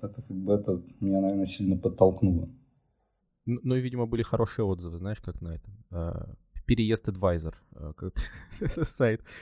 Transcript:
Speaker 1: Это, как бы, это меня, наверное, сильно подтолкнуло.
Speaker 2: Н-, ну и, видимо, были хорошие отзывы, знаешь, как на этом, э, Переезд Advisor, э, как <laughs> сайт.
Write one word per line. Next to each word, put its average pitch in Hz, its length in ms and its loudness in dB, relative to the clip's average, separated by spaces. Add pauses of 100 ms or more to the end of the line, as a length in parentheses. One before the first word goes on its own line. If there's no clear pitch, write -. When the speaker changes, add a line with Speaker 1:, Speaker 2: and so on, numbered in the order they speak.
Speaker 1:
Это, - 200 -10
как 92 140 -8
бы, 95 180 2
это 95 280 0 (180)
меня, 98 200 2
наверное, 98 240 2
сильно 95 320 0
подтолкнуло. 90 720 4 (960)
Speaker 2:
Н-, 120 160 0
ну 127 120 0
и, 127 60 2
видимо, 123 260 -2
были 117 160 0
хорошие 113 420 0
отзывы, 87 340 -2
знаешь, 98 220 -6
как - 220 -10
на 85 120 -6
этом, 101 200 -12 (160)
э, 85 220 -4 (540)
Переезд 113 420 2
Advisor, 90 460 0 (220)
э, 76 200 -12
как - 180 -8 (360)
<laughs> - 360 -2
сайт. 113 340 0 (220)